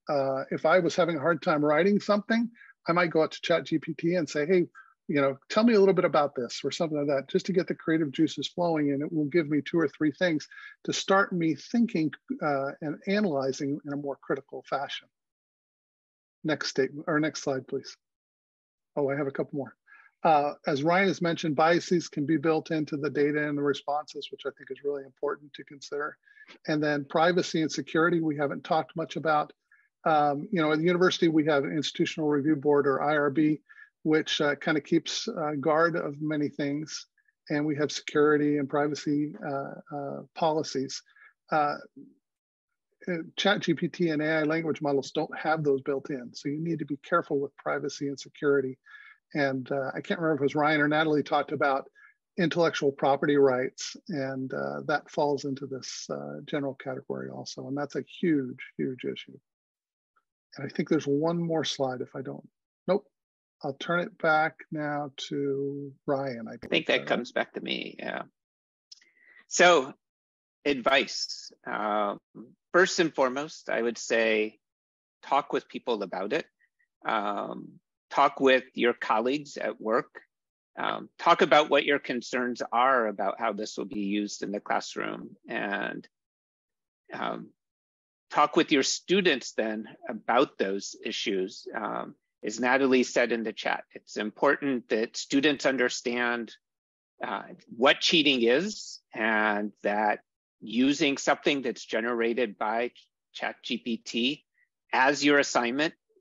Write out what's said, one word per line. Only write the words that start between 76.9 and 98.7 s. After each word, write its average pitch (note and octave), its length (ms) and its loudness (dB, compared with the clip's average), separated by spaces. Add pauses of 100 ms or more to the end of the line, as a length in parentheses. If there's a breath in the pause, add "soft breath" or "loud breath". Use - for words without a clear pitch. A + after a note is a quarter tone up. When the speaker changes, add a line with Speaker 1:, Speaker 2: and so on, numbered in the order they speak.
Speaker 2:
Um, G#2 760 -4 (300)
talk C#3+ 300 2
with C3 240 6 (100)
your A#2+ 200 2
colleagues C3 640 -2
at - 240 -6
work. A2 400 -2 (580)
Um, G#1+ 300 -4 (100)
talk E3 220 4
about D3+ 280 6
what C#3 140 4
your C#3+ 160 2
concerns B2 600 -4 (100)
are A#2+ 360 4
about G2 300 -2
how A2+ 140 -2
this G#2 260 -8
will B2+ 80 -6
be G#2 140 -8
used G2+ 440 -2
in G2+ 100 -6
the G#2 80 -6
classroom, G#2+ 760 -6 (100)
and, G2+ 640 -6 (1080)
um, A2+ 360 -6 (800)
talk D3 260 2
with D#3 160 4
your C3+ 120 4
students E3+ 680 0
then A2 380 -4 (180)
about B2 500 0
those G2 460 -4
issues. G#2 720 -4
Um, A2+ 400 -6 (260)
as G#2+ 200 -8
Natalie C3 420 4
said A#2+ 300 0
in A2+ 100 -2
the A2+ 80 -4
chat, - 400 -4
it's - 240 -20
important B2+ 720 -2
that A#2 300 -2
students C#3 480 0
understand, A#2+ 880 -2 (680)
uh, - 220 -6 (320)
what C3 240 4
cheating C#3+ 420 4
is, D3 600 0 (120)